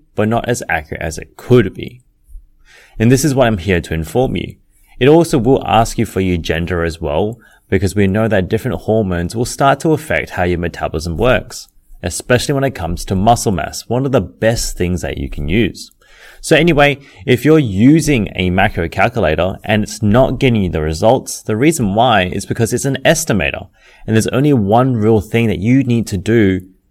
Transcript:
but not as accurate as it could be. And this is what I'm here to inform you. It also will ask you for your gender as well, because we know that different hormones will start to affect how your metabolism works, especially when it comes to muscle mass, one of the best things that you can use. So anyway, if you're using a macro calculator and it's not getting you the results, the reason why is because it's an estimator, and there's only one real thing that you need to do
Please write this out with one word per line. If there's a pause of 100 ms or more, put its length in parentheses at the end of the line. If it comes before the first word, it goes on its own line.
(140)
but
not
as
accurate
as
it
could
be. (960)
And
this
is
what
I'm
here
to
inform
you. (420)
It
also
will
ask
you
for
your
gender
as
well, (280)
because
we
know
that
different
hormones
will
start
to
affect
how
your
metabolism
works, (360)
especially
when
it
comes
to
muscle
mass,
one
of
the
best
things
that
you
can
use. (520)
So
anyway, (260)
if
you're
using
a
macro
calculator
and
it's
not
getting
you
the
results,
the
reason
why
is
because
it's
an
estimator, (360)
and
there's
only
one
real
thing
that
you
need
to
do (240)